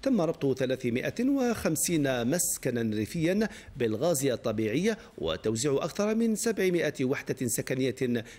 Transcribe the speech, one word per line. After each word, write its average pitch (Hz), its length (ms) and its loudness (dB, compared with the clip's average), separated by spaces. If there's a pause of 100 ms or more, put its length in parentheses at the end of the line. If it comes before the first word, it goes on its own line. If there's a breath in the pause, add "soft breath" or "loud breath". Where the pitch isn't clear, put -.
تم 247 200 2
ربط 139 380 0
ثلاثمائة 127 680 0
وخمسين 165 1000 0
مسكناً 120 680 0
ريفياً 175 540 0 (280 loud breath)
بالغاز 127 480 0
الطبيعي 117 680 0 (220 loud breath)
وتوزيع 113 580 0
أكثر 208 400 0
من 226 200 2
سبعمائة 180 680 0
وحدة 127 420 -2
سكنية 127 760 0 (160 loud breath)